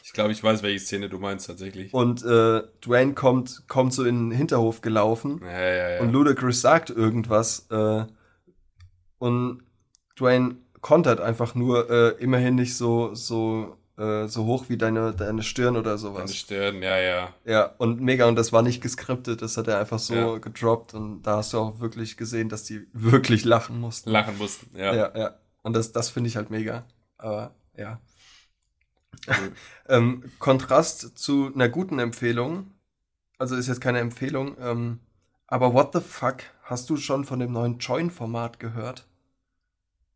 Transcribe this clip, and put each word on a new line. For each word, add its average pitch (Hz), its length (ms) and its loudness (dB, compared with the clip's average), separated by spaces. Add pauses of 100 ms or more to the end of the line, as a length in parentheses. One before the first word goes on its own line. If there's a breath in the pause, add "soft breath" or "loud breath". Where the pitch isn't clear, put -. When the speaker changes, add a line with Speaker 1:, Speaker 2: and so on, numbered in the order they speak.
Speaker 1:
Ich - 80 -20
glaub, 107 180 0
ich 107 120 -6
weiß, 110 200 2
welche 101 220 0
Szene 101 240 -6
du 92 100 -10
meinst 98 280 -6
tatsächlich. 95 460 -12
Speaker 2:
Und, 120 300 2
äh, 113 400 6 (180)
Dwayne 127 340 4
kommt, 127 520 2
kommt 131 260 2
so 131 120 0
in 120 260 0
den 117 60 -4
Hinterhof 120 460 2
gelaufen. 113 600 0
Speaker 1:
Ja, 90 80 -14 (100)
ja, 90 300 2
ja. 90 100 -2
Speaker 2:
Und 117 120 2
Ludacris 131 480 4
sagt 160 300 4
irgendwas, 113 800 0
äh, 110 340 0 (1120 soft breath)
und 123 440 -2 (560)
Dwayne 127 380 4 (240)
kontert 135 400 4
einfach 113 340 -2
nur, 120 360 2
äh, 117 200 6 (120)
„Immerhin 127 320 4
nicht 123 220 0
so, 117 380 0
so, 110 600 -4 (220)
äh, 107 300 -2
so 110 160 -4
hoch 127 240 0
wie 120 80 -2
deine, 110 360 0
deine 107 300 -4
Stirn“ 123 340 0
oder 107 220 -2
sowas. 101 220 -10 (100)
Speaker 1:
Deine 98 40 -10
Stirn, 98 480 -4
ja, 95 160 0
ja. 90 360 -2 (100)
Speaker 2:
Ja, 110 200 4 (140)
und 117 220 0
mega, 127 280 4
und 113 80 4
das 117 160 2
war 117 100 6
nicht 123 200 0
geskriptet, 123 600 -6
das 113 140 -8
hat 113 120 -4
er 107 120 0
einfach 110 180 -4
so 117 160 -4
Speaker 1:
Ja. 113 240 0
Speaker 2:
gedroppt 113 560 -2
und 107 280 -10
da 107 160 0
hast 110 160 -4
du 117 40 0
auch 110 220 -4
wirklich 117 360 -8
gesehen, 113 320 -4
dass 107 160 -8
die 107 280 -12
wirklich 117 520 4
lachen 117 360 2
mussten. 113 300 -8
Speaker 1:
Lachen 107 280 2
mussten, - 380 -10
ja. 95 180 0
Speaker 2:
Ja, 107 220 0
ja. 110 180 -6 (280)
Und 113 120 -4
das, 113 180 -2
das 117 180 -4
finde 120 180 -4
ich 110 80 -6
halt 107 140 -6
mega. 110 340 -6 (340)
Aber, 104 360 -8 (220)
ja. 107 240 -14 (1400 soft breath)
Speaker 1:
Cool. 98 160 -6 (180 loud breath)
Speaker 2:
<laughs> - 180 -20
Ähm, 123 360 4 (140)
Kontrast - 800 0
zu 139 360 0
einer 127 140 4
guten 160 300 -4
Empfehlung, 120 760 -2 (640)
also 127 180 -4
ist 123 120 -4
jetzt 123 120 -4
keine 123 200 0
Empfehlung, 135 600 -6
ähm, 117 400 -4 (460)
aber 123 280 2
what 139 200 4
the 170 60 0
fuck, - 380 -4 (240)
hast - 280 -8
du 151 60 2
schon 139 280 -4
von 127 140 -6
dem 123 140 -4
neuen 120 260 -2
Join-Format 117 840 -6
gehört? 117 460 -10 (1080)